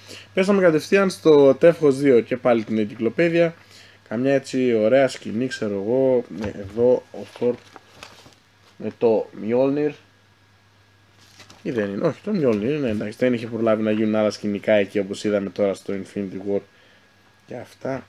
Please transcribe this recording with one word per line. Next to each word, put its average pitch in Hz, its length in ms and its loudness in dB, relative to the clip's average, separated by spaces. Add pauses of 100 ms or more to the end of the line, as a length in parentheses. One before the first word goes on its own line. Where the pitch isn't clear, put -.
(340)
Πέσαμε 190 280 2
κατευθείαν 180 480 4
στο 143 440 6
τεύχος 156 440 4
δύο 135 220 4
και 120 160 -4
πάλι 117 280 0
την 110 140 -4
εγκυκλοπαίδεια. 165 760 0 (540)
Καμιά, 127 240 -2
έτσι, 131 420 0
ωραία 120 340 4
σκηνή, 110 380 -6
ξέρω 110 280 -6
εγώ. 123 500 0 (140)
Ναι, 101 220 -8
εδώ 117 420 0 (100)
ο - 60 -14 (200)
Thor 120 140 0 (1200)
με 107 220 -10
το 113 300 0 (160)
Mjolnir. 139 480 0 (1700)
Ή 190 80 -6
δεν 107 180 -2
είναι, 101 180 -4
όχι, 143 180 -4
το 208 100 -6
Mjolnir 120 280 0
είναι, 139 260 -4
εντάξει, 107 300 -6
δεν 127 140 0
είχε 117 140 -6
προλάβει 110 360 -2
να 110 80 0
γίνουν 107 240 0
άλλα 107 160 2
σκηνικά 104 420 -4
εκεί, 104 260 0
όπως 98 260 -6
είδαμε 101 260 -2
τώρα 98 240 -2
στο - 200 -10
Infinity 95 580 -8
War. 98 80 -2 (840)
Και - 100 -14
αυτά, 127 520 -10